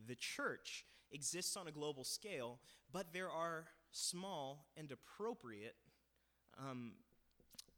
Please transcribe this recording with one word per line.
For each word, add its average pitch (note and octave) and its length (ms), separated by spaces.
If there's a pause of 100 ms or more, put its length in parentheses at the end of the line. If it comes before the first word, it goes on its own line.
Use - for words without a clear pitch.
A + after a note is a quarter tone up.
the B2 100
church - 680 (260)
exists D#3+ 440
on F#3 120
a D3+ 40
global D3 320
scale, B2 580 (300)
but F3+ 200
there F3+ 200
are D#3+ 400 (200)
small D3+ 840
and D#3 160
appropriate, A#2+ 840 (800)
um, B2+ 400 (800)